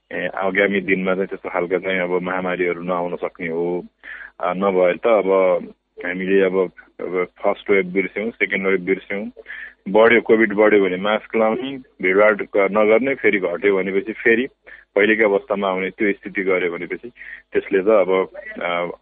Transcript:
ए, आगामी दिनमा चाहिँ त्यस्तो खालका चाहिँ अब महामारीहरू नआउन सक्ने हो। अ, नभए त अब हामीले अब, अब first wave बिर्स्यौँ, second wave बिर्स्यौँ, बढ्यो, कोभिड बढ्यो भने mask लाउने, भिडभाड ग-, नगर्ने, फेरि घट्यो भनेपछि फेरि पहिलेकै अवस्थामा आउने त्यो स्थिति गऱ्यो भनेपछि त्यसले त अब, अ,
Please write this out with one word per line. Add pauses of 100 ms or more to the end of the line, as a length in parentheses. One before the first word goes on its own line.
(120)
ए,
आगामी
दिनमा
चाहिँ
त्यस्तो
खालका
चाहिँ
अब
महामारीहरू
नआउन
सक्ने
हो। (560)
अ,
नभए
त
अब (800)
हामीले
अब, (300)
अब (160)
first
wave
बिर्स्यौँ,
second
wave
बिर्स्यौँ, (580)
बढ्यो,
कोभिड
बढ्यो
भने
mask
लाउने, (240)
भिडभाड
ग-,
नगर्ने,
फेरि
घट्यो
भनेपछि
फेरि (500)
पहिलेकै
अवस्थामा
आउने
त्यो
स्थिति
गऱ्यो
भनेपछि (440)
त्यसले
त
अब, (340)
अ, (120)